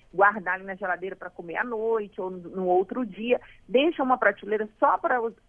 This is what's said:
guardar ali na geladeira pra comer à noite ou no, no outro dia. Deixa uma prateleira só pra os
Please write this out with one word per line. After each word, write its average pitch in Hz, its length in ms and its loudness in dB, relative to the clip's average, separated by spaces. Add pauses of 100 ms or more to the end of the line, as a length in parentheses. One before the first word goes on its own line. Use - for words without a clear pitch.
(140)
guardar 196 420 4
ali 190 80 -8
na 196 120 -10
geladeira 185 420 -6
pra 175 120 -12
comer 170 280 -12
à 208 80 0
noite 220 560 -4
ou 185 80 -6
no, 185 80 -10
no 180 300 -6
outro 190 380 2
dia. 220 360 -2 (260)
Deixa 294 340 2
uma 254 160 2
prateleira 208 520 0 (100)
só 285 180 4
pra 254 240 0
os 226 120 -4 (160)